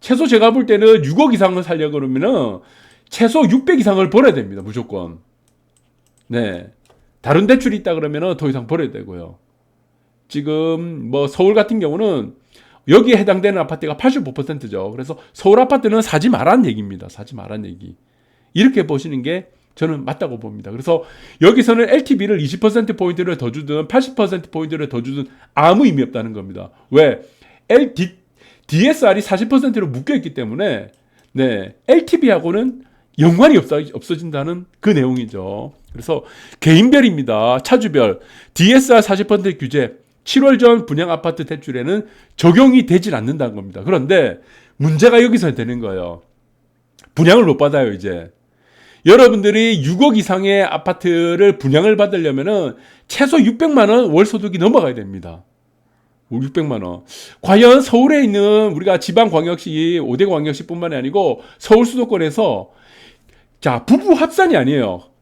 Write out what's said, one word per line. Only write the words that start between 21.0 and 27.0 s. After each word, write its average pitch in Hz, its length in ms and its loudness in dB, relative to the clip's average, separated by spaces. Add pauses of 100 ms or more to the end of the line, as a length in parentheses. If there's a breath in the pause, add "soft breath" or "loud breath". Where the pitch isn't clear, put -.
여기서는 233 480 4
엘티브이를 202 500 0
이십 151 200 -6
퍼센트 220 360 -2
포인트를 180 400 -4
더 120 160 -8
주든 151 340 -8
팔십 262 300 -4
퍼센트 185 340 -6
포인트를 156 380 -8
더 120 140 -8
주든 135 240 -10 (280 soft breath)
아무 175 300 4
의미 151 180 2
없다는 117 300 -8
겁니다. 95 380 -16 (200)
왜? 139 300 4 (480 soft breath)